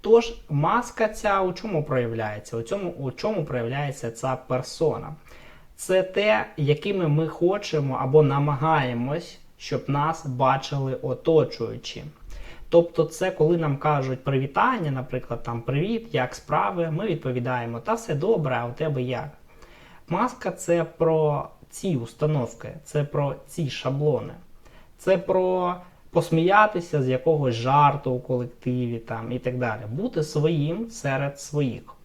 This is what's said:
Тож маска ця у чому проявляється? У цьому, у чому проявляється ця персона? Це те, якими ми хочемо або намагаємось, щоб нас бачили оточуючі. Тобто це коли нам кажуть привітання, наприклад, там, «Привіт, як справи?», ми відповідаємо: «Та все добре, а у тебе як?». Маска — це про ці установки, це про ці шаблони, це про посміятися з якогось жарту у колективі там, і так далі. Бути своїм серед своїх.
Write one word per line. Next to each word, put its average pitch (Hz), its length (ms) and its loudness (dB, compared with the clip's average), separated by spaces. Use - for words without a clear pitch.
Тож 226 320 6
маска 202 580 0
ця 208 340 0
у 185 120 0
чому 180 300 -4
проявляється? 113 720 -4
У 117 40 -4
цьому, 190 280 -4
у 135 220 -8
чому 208 340 -2
проявляється 131 680 -4
ця 131 240 -4
персона? 143 680 -4
Це 185 220 2
те, 208 440 0
якими 160 500 0
ми 151 200 4
хочемо 156 720 0
або 139 220 6
намагаємось, 139 1160 0
щоб - 320 -6
нас 147 360 0
бачили 131 720 0
оточуючі. 127 1080 0
Тобто 170 340 4
це 185 280 -2
коли 170 260 2
нам 147 200 0
кажуть 135 460 0
привітання, 143 680 0
наприклад, 127 520 -6
там, 117 180 -6
«Привіт, 196 500 -2
як 127 240 -2
справи?», 170 560 -2
ми 185 160 -2
відповідаємо: 123 720 -4
«Та 208 140 -2
все 220 220 -4
добре, 156 460 0
а 120 40 -4
у 120 60 -6
тебе 147 300 -2
як?». 127 280 -4
Маска — 202 440 -2
це 170 320 0
про 156 680 2
ці 190 260 -2
установки, 127 720 -2
це 147 200 -2
про 143 320 -2
ці 156 220 -4
шаблони, 135 640 -2
це 185 200 2
про 185 580 0
посміятися 170 920 4
з 127 60 0
якогось 131 460 2
жарту 139 560 4
у 127 80 -2
колективі 123 800 -4
там, 113 320 -8
і 123 80 -4
так 123 180 -4
далі. 113 320 -2
Бути 170 340 -2
своїм 160 680 0
серед 139 500 -4
своїх. 135 440 -2